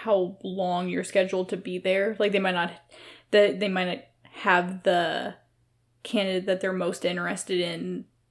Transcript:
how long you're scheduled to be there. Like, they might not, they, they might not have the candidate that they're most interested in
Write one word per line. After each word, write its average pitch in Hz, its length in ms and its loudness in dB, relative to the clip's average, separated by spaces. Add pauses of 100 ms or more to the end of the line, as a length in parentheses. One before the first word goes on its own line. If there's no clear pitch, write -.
how 190 420 0
long 180 440 -2
you're 180 140 -4
scheduled 185 460 0
to 196 80 -4
be 180 220 -8
there. 196 420 0
Like, 202 100 4
they 196 80 2
might 185 160 0
not, 175 180 -2 (600)
they, 208 200 8
they 196 160 -2
might 185 180 0
not 175 120 -4 (320)
have 185 540 0
the 175 500 0 (720)
candidate 190 420 0
that 185 140 0
they're 190 120 -2
most 180 320 -2
interested 180 560 -2
in 175 440 -4 (260)